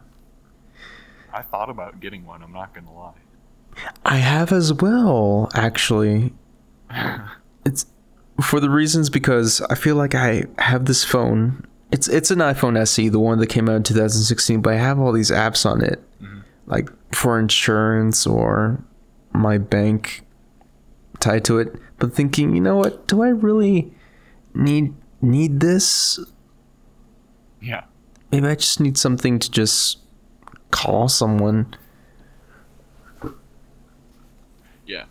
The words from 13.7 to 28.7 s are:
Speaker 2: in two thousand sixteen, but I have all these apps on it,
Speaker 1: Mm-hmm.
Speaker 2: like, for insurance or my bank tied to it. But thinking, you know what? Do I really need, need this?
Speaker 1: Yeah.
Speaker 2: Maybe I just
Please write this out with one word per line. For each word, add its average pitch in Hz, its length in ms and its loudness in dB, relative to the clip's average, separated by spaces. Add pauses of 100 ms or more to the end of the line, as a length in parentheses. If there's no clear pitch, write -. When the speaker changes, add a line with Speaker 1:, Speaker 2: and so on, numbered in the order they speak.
Speaker 2:
in 110 80 2
two 110 100 0
thousand 110 300 2
sixteen, 113 380 0
but 110 120 2
I 110 40 0
have 135 200 0
all 127 140 2
these 110 180 2
apps 110 400 0
on - 140 0
it, - 180 -2 (200)
Speaker 1:
Mm-hmm. 101 180 -18 (260)
Speaker 2:
like, - 240 -4 (240)
for 117 240 0
insurance 110 880 0
or 110 560 0 (520)
my 107 240 2
bank 104 680 -2 (960)
tied 110 240 2
to 113 160 2
it. 113 160 -4 (240)
But 123 140 -2
thinking, 147 420 0
you 175 60 2
know 190 160 2
what? 196 280 -2
Do 202 160 0
I 247 80 2
really 214 640 2 (640)
need, 143 400 0 (280)
need 139 380 2
this? - 580 0 (1400)
Speaker 1:
Yeah. 113 220 -10 (480)
Speaker 2:
Maybe 139 160 2
I 151 80 0
just - 240 -2